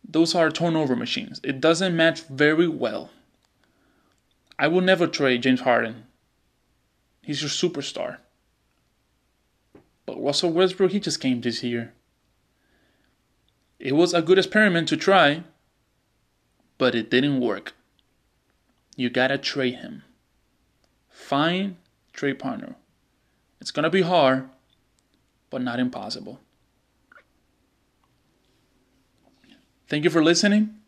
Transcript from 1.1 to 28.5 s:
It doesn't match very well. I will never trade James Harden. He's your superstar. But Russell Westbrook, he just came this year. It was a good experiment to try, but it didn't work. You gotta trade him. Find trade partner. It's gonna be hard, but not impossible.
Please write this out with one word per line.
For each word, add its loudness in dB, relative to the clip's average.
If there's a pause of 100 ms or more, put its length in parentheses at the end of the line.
It -6
doesn't 2
match 2
very 2
well. -4 (1500)
I 2
will 2
never 2
trade 0
James 2
Harden. 0 (1200)
He's -6
your -6
superstar. -4 (1900)
But -10
Russell 0
Westbrook, 2
he -2
just -6
came -2
this -6
year. -6 (1900)
It -4
was 2
a 2
good 4
experiment 2
to 0
try, 4 (1300)
but 2
it -4
didn't 2
work. -4 (1200)
You -4
gotta 0
trade -4
him. -18 (1040)
Find -2 (360)
trade -4
partner. -10 (840)
It's -12
gonna -2
be 2
hard, 2 (1000)
but -6
not -4
impossible. -6 (3500)